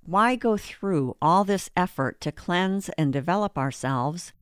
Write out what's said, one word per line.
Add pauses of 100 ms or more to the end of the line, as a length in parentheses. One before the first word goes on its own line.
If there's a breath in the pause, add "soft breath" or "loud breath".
Why
go
through
all
this
effort
to
cleanse
and
develop
ourselves